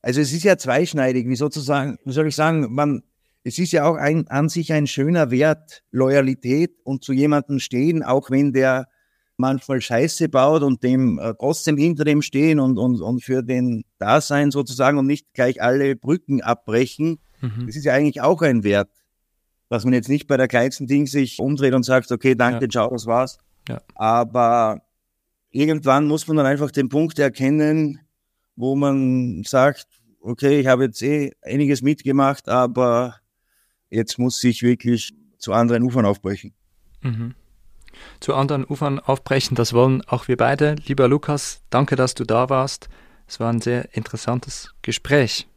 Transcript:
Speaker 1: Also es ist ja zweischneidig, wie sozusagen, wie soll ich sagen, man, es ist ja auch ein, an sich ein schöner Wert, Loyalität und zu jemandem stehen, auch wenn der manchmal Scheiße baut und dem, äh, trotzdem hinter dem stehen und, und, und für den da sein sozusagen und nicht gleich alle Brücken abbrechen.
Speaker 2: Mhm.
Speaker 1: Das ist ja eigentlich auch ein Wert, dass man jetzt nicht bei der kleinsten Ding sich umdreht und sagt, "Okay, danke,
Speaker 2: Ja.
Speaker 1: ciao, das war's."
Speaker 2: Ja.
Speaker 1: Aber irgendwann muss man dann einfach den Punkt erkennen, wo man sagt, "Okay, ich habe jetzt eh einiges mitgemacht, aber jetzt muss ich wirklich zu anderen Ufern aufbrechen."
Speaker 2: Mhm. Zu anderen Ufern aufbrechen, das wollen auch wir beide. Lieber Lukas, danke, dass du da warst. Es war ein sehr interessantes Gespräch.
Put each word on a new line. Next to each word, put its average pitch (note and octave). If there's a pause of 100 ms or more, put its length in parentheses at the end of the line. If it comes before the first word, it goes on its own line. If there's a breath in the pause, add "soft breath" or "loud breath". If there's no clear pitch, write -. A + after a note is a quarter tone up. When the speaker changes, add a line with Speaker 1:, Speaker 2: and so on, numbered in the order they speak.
Speaker 1:
Also B2
es C#3+
ist E3
ja G3
zweischneidig, B2+
wie B2+
sozusagen, C#3
wie C3+
soll D#3
ich C#3+
sagen, D#3
man, D3 (420)
es B2
ist F3
ja D3
auch D#3+
ein, D3+
an D3
sich D#3+
ein D3+
schöner D3
Wert, D3+
Loyalität C3
und C3
zu C#3
jemandem C#3+
stehen, D3
auch C3
wenn C#3
der C3 (500)
manchmal C3
Scheiße B2+
baut C#3+
und C3
dem, B2
äh, G#2
trotzdem D3+
hinter D3+
dem D3
stehen D3+
und, C3
und, A#2+
und A#2
für C3
den B2 (140)
da A2+
sein C#3+
sozusagen C3+
und C3+
nicht D3
gleich B2+
alle C3+
Brücken C#3
abbrechen. B2 (220)
Speaker 2:
Mhm. A#2+
Speaker 1:
Das A2
ist C#3+
ja C3
eigentlich C#3+
auch D#3
ein B2
Wert, G2+ (800)
dass A#2
man B2+
jetzt B2
nicht C#3+
bei C#3
der B2+
kleinsten B2
Ding C#3+
sich C3+
umdreht C3+
und B2+
sagt, B2+
"Okay, B2+
danke, B2
Speaker 2:
Ja. A2+
Speaker 1:
ciao, A#2+
das A2
war's." B2 (300)
Speaker 2:
Ja. A#2+ (160)
Speaker 1:
Aber A#2 (680)
irgendwann C#3+
muss D3+
man D#3
dann C#3+
einfach C#3+
den C3+
Punkt D#3
erkennen, D3+ (560)
wo C3
man B2+
sagt, C3+ (320)
"Okay, C#3
ich C3
habe C3
jetzt A2
eh C#3+ (100)
einiges C3+
mitgemacht, C#3
aber B2 (760)
jetzt A2
muss B2
ich A#2+
wirklich A#2+ (260)
zu -
anderen A#2
Ufern B2
aufbrechen." G2 (480)
Speaker 2:
Mhm. A#2 (840 loud breath)
Zu C#3+
anderen C#3
Ufern C#3
aufbrechen, C3+
das A#2
wollen C3
auch -
wir B2
beide. D3 (100)
Lieber C3
Lukas, D3
danke, C#3
dass B2+
du B2+
da A#2+
warst. C3+ (380 soft breath)
Es -
war A2+
ein A#2
sehr A#2+
interessantes -
Gespräch. - (100)